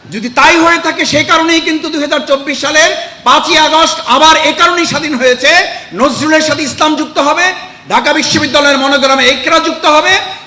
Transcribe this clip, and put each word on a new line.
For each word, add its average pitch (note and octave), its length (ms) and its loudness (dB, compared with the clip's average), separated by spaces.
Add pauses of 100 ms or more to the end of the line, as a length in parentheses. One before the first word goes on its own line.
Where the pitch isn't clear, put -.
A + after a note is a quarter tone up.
(120)
যদি A3+ 180 -8
তাই D4 280 2
হয়ে E4 200 2
থাকে, D#4+ 280 -4
সেই D4 180 0
কারণেই E4 380 0
কিন্তু D#4 280 -4
দুই D4+ 120 -4
হাজার D4 260 -2
চব্বিশ C#4 340 -2
সালের D#4 300 2 (320)
পাঁচই D#4 340 2
আগস্ট D#4 480 2
আবার D#4 320 4
এ D#4 200 0
কারণেই F4 280 2
স্বাধীন D4 300 -4
হয়েছে, B3+ 360 2 (420)
নজরুলের C#4+ 480 0
সাথে D4+ 220 -2
ইসলাম D4+ 320 -2
যুক্ত D4+ 240 -6
হবে, D4+ 260 0 (440)
ঢাকা B3+ 240 0
বিশ্ববিদ্যালয়ের C#4+ 640 0
মনোগ্রামে C4+ 520 2
ইকরা D4+ 300 0
যুক্ত D#4+ 260 -4
হবে D#4+ 280 2 (340)